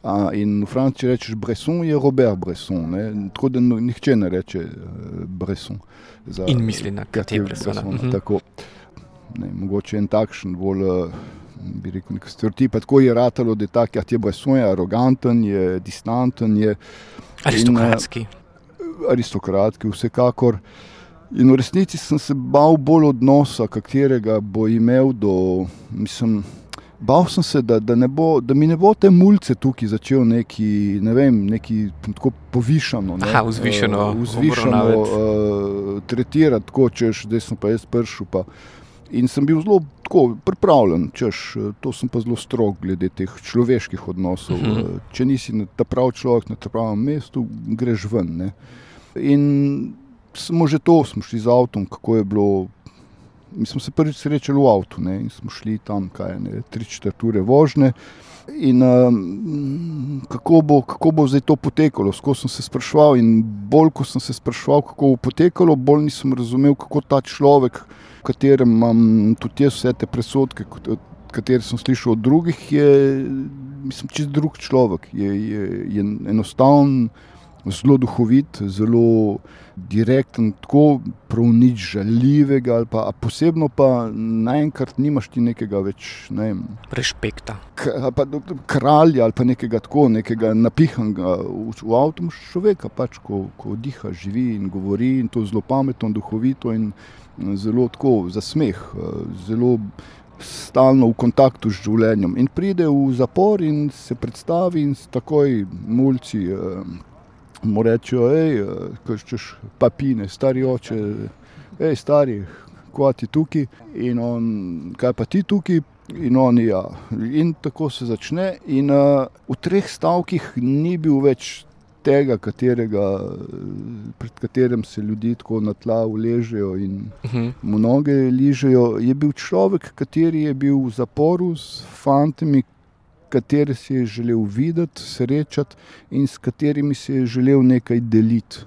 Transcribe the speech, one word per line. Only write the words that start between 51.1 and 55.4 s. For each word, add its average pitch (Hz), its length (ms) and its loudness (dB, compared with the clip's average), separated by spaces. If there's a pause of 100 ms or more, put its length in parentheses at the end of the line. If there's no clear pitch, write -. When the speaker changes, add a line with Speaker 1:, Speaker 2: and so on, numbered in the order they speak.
Speaker 1:
šli - 180 -8
z 107 80 -2
avtom, 120 380 2
kako - 320 -4
je 107 80 2
bilo, 98 420 0 (840)
mi 113 140 -6
smo - 140 -8
se - 120 -10
prvič 151 260 0
srečali 143 420 -2
v 135 80 6
avtu, 101 340 0
ne, 95 200 -4
in 113 80 -8
smo - 200 -16